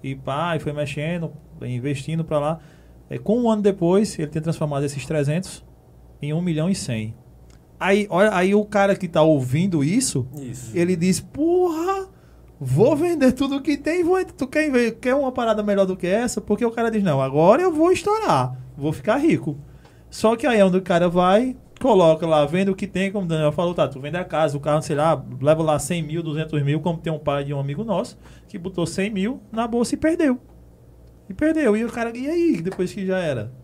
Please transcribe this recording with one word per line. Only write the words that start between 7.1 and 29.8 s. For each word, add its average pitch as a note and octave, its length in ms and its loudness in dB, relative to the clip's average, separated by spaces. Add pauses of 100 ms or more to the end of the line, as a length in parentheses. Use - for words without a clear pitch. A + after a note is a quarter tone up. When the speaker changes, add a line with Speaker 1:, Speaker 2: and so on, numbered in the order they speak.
Speaker 1:
Aí, G3 300 2
olha, G3+ 260 4
aí F#3 180 2
o G#3 100 4
cara G3+ 320 2
que F#3+ 120 -8
tá E3 160 4
ouvindo D#3 600 2
isso, D#3+ 440 0 (120)
Speaker 2:
Isso. - 380 -10
Speaker 1:
ele E3+ 180 2
diz, F3+ 240 2
"Porra, F4+ 880 0 (520)
vou D#3 360 4
vender D4 380 2
tudo C#4 280 -2
que D#4 160 0
tem, F4 260 -2
vou, F#4 200 2
tu D#4+ 240 -8
quer D4+ 200 0
inve-, A#3+ 240 2
quer B3 240 -2
uma C4+ 160 0
parada A3+ 320 0
melhor G3 240 2
do F#3 100 -4
que F3+ 100 -6
essa?" A#3 320 0
Porque G#3 240 -2
o A3+ 80 0
cara A3+ 200 0
diz, A3 120 0
"Não, D3 160 2
agora D#3+ 440 6
eu F#4 100 2
vou D#4+ 180 4
estourar, F#4+ 640 0 (220)
vou D3 160 -2
ficar A3 240 0
rico." G3+ 400 0 (520)
Só A3+ 260 0
que A3+ 100 -6
aí A#3 140 4
é G3 60 8
onde F#3 120 4
o F#3+ 40 2
cara F3 280 2
vai, F#3+ 480 2 (240)
coloca F3 440 6
lá, D3+ 200 4
vende F#3 240 0
o F#3+ 60 0
que G3+ 100 -6
tem, F#3+ 260 -4
como G3 140 -4
o - 20 -6
Daniel D#3 240 0
falou, F3 220 -2
tá, E3 140 0
tu B2+ 120 -10
vende D3 160 -8
a F3+ 80 -4
casa, D#3 320 0
o C#3+ 40 -4
carro, D3+ 240 0
sei D#3 120 -4
lá, D3 260 2 (200)
leva D#3 220 4
lá D3+ 160 2
cem E3+ 240 -4
mil, D#3 180 -6
duzentos D#3 420 -4
mil, C#3+ 160 0
como E3 200 -4
tem E3 120 -6
um D#3 60 -4
pai C#3+ 260 -2
de C#3+ 80 -6
um C#3+ 80 -4
amigo C#3+ 240 -6
nosso, A3 320 -4 (320)
que G3 120 -12
botou F3 260 -4
cem G3 240 -4
mil A3 320 -2 (100)
na A3+ 160 -2
bolsa A#3 280 0